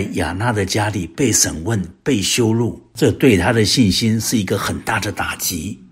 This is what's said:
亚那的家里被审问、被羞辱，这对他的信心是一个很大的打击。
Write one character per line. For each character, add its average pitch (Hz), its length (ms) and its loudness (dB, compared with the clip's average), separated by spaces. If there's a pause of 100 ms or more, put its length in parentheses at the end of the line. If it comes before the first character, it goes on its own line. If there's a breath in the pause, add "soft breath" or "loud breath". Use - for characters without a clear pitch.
(120)
亚 85 180 -2
那 104 220 -2
的 104 120 0
家 104 240 -2
里 101 200 -4
被 120 240 0
审 80 320 0
问、 104 180 -2 (220)
被 101 180 0
羞 110 300 2
辱， 113 280 -2 (140)
这 127 160 4
对 117 260 4
他 90 160 2
的 113 120 2
信 104 260 4
心 113 300 0
是 113 180 -2
一 98 60 0
个 95 120 -2
很 101 260 -4
大 113 180 -4
的 104 100 -4
打 - 240 -6
击。 92 420 -6 (160)